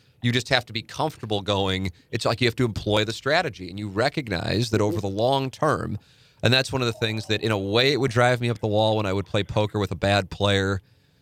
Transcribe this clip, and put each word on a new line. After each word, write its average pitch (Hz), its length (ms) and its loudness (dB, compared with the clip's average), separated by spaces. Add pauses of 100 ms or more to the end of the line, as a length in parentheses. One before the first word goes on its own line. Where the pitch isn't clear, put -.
(220)
You 120 100 0
just 120 160 -2
have 127 180 2
to 110 60 -16
be 113 100 -6
comfortable 113 600 -4
going. 95 500 0 (180)
It's - 140 -4
like 113 160 0
you 123 60 4
have 113 100 0
to 131 80 0
employ 107 400 0
the 110 80 -6
strategy, 123 560 -4
and 95 100 -12
you 104 100 -6
recognize 104 840 -2
that 107 100 2
over 107 200 0
the 98 80 -4
long 131 420 0
term, 101 480 -2 (440)
and 117 100 4
that's 131 200 0
one 135 100 -2
of 120 40 0
the 113 80 0
things 110 320 -4
that, 107 160 0
in 110 100 2
a 101 60 2
way, 113 340 2
it 120 80 0
would 131 100 0
drive 120 300 4
me 120 80 0
up 117 100 -2
the - 80 -4
wall 110 300 2
when 104 100 0
I 95 60 0
would 98 140 -2
play 101 180 0
poker 104 340 0
with 98 140 0
a 87 40 -8
bad 98 320 2
player, 98 540 2 (400)